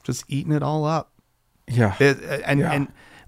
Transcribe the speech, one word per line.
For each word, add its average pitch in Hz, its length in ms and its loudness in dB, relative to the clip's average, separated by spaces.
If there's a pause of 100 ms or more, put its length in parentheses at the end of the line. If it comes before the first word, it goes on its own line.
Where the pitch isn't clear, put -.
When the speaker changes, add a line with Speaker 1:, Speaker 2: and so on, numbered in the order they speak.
Speaker 1:
just - 260 -6
eating 147 240 -4
it 147 100 0
all 151 220 -2
up. 156 280 -4 (560)
Speaker 2:
Yeah. 113 320 2
Speaker 1:
It, 139 180 6 (260)
and, 143 160 0
Speaker 2:
Yeah. 156 120 0
Speaker 1:
and, 143 200 -2 (360)